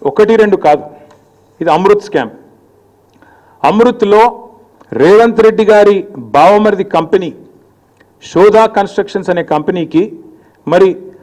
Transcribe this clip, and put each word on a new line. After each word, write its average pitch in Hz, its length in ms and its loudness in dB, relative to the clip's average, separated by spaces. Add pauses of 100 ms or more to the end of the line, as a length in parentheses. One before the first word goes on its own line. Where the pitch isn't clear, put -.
ఒకటి 214 320 0
రెండు 208 200 2
కాదు, 151 280 -2 (760)
ఇది 165 100 -2
అమృత్ 196 320 0
స్కామ్. 123 260 -6 (1300)
అమృత్లో 214 800 0 (500)
రేవంత్ 214 480 2
రెడ్డి 214 240 2
గారి 202 420 2 (100)
బావమరిది 185 680 0
కంపెనీ 165 500 -4 (1000)
శోధా 214 320 2
కన్‌స్ట్రక్షన్స్ 196 640 -6
అనే 175 140 -4
కంపెనీకి, 165 720 -4 (520)
మరి 180 300 0 (260)